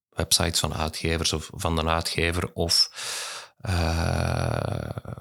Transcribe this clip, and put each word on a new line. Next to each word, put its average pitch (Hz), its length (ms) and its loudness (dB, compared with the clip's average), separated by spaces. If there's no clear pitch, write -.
websites - 500 2
van 76 140 2
uitgevers 80 600 0
of 78 200 -2
van 85 220 -2
de 80 100 2
uitgever 82 680 0
of, - 360 2
eh, 50 1300 0